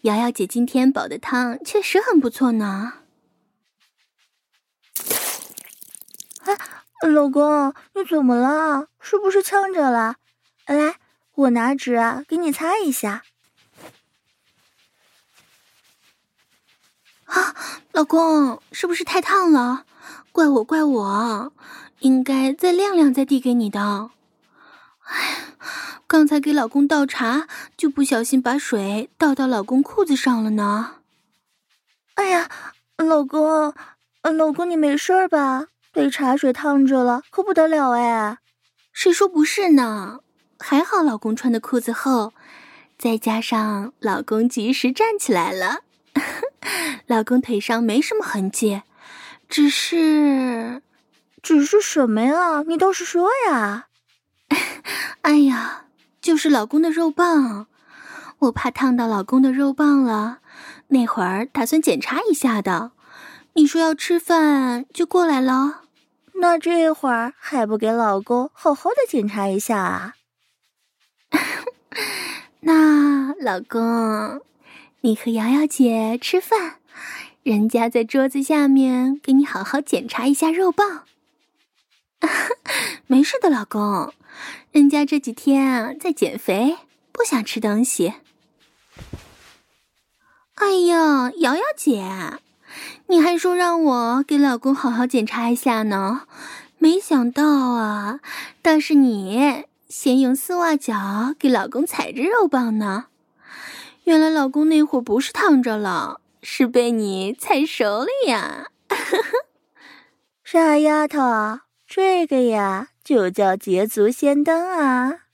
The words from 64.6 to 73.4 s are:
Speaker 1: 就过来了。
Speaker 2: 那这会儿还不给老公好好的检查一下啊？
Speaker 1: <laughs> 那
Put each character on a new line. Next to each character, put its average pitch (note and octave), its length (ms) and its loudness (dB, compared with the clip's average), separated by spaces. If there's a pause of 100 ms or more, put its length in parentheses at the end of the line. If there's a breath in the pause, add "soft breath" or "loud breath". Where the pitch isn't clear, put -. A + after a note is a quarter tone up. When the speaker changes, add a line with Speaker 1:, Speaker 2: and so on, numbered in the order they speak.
Speaker 1:
就 E4+ 120 -2
过 F4+ 200 2
来 C#4 160 2
了。 C4 400 0 (600)
Speaker 2:
那 E4+ 160 4
这 E4 360 2
会 C#4 180 -2
儿 A#3 260 -2
还 B3 280 -2
不 G#3+ 120 -2
给 A3 140 0
老 G#3+ 300 0
公 B3 320 -2
好 D4+ 200 0
好 F4 180 -4
的 B4+ 60 0 (120)
检 G#3+ 180 -2
查 G3+ 220 -4
一 F#3+ 100 -2
下 G#3+ 200 -2
啊？ F#3 360 -6 (1160)
Speaker 1:
<laughs> - 1300 -8
那 D4 800 4